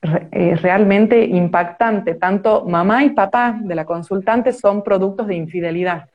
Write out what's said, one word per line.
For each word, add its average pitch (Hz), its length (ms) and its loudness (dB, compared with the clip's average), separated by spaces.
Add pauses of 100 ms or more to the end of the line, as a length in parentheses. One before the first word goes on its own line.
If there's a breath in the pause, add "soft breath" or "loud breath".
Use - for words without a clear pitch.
re-, 160 300 -2
eh, 170 240 2
realmente 202 720 4
impactante, 175 880 0
tanto 196 500 0
mamá 185 380 2
y 285 80 2
papá 226 500 0
de 180 140 -6
la 160 100 -4
consultante 196 680 -2
son 202 320 -2
productos 196 440 -2
de 190 80 -4
infidelidad 170 800 -6